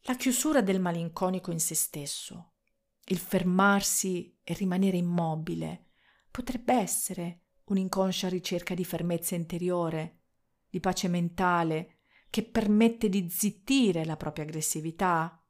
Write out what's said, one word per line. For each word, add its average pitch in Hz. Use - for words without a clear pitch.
La 254
chiusura 262
del 190
malinconico 180
in 165
se 160
stesso, -
il 185
fermarsi 190
e 170
rimanere 185
immobile, 165
potrebbe 247
essere 180
un'inconscia 190
ricerca 180
di 185
fermezza 170
interiore, 170
di 180
pace 180
mentale, 170
che -
permette 220
di 185
zittire 208
la 156
propria 160
aggressività? 160